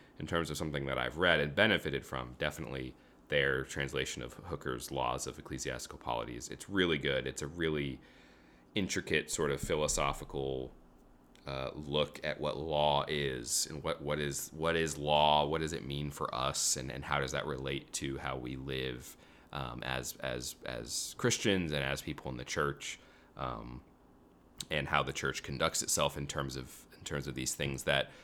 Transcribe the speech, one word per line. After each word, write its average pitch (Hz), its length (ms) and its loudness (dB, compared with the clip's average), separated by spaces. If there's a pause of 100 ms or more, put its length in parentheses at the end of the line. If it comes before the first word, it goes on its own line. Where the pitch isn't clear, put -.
(180)
in 80 80 -8
terms 85 240 0
of 76 60 -4
something 71 300 -2
that 65 120 0
I've 62 180 -2
read 82 240 6
and 73 140 2
benefited 87 500 4
from, 64 340 -6
definitely 67 560 -4 (340)
their 69 360 4
translation 67 580 -2
of 60 120 -8 (100)
Hooker's 65 460 -4
Laws 65 360 0
of - 120 -8
Ecclesiastical - 600 -6
Polity 58 380 -4
is, - 120 -10
it's - 200 -12
really 90 300 4
good. 67 280 2
It's 65 140 -6
a 76 60 -4
really 76 520 0 (760)
intricate 87 560 2
sort 76 200 2
of 69 100 0
philosophical, 69 1080 0 (760)
uh, 65 280 -4
look 73 500 0
at 76 160 -2
what 73 180 0
law 73 500 4
is 67 640 0
and 73 120 -6
what, 80 200 -2
what 73 160 0
is, 73 360 -2
what 82 220 2
is 78 220 2
law, 76 480 6
what 80 160 2
does 78 100 0
it 57 140 -4
mean 71 240 -2
for - 240 -4
us, 65 420 2
and, 65 140 -4
and 65 140 -6
how 71 160 2
does 67 120 0
that 71 140 -2
relate 69 480 -4
to 67 240 -4
how 65 180 -4
we 64 200 -6
live, 65 600 -6 (360)
um, 62 300 -6
as, 64 380 -4
as, 64 360 -4 (100)
as - 500 -6
Christians 95 560 4
and 71 100 2
as 69 200 0
people 71 280 -6
in 64 60 -6
the 64 80 -8
church, - 560 -2 (380)
um, 62 420 -6 (880)
and 71 180 0
how 73 140 6
the 67 100 -2
church - 300 -2
conducts 76 400 0
itself 73 360 2
in 71 80 -2
terms 69 280 -2
of, 64 160 -8 (280)
in - 60 -14
terms 73 220 -4
of 67 80 -4
these 64 200 -2
things 69 300 -2
that 69 260 4 (140)